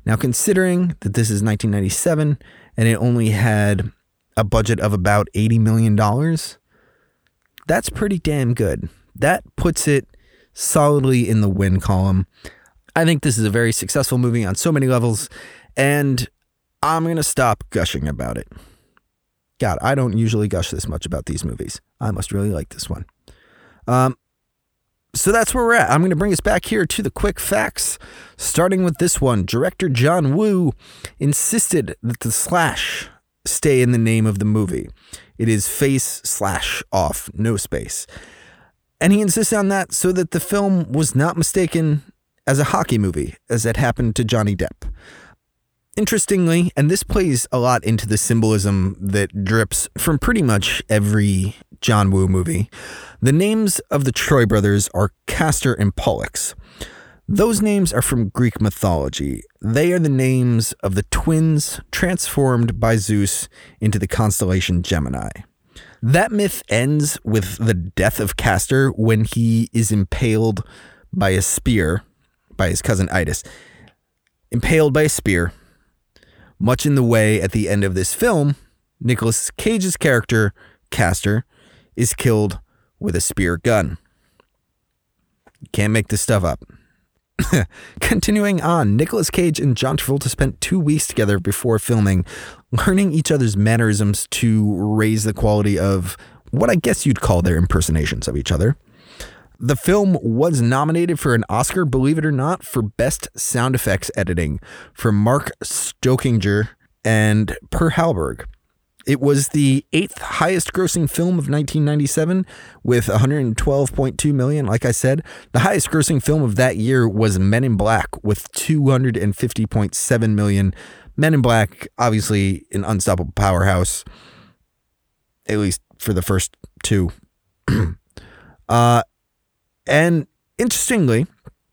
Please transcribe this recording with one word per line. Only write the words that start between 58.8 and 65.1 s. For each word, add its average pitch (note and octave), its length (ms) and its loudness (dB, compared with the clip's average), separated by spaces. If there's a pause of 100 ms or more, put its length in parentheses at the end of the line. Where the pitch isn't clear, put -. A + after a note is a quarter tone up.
They C#3+ 320 0
are F3+ 80 2
the D#3+ 80 2
names B2+ 640 0 (100)
of G2 100 -2
the G#2 160 -2
twins D#3+ 720 0 (100)
transformed B2+ 880 0
by A2+ 180 2
Zeus G2+ 520 -2 (320)
into G#2+ 160 0
the F#2 100 -4
constellation F#2 760 0
Gemini. C2 460 -4 (720)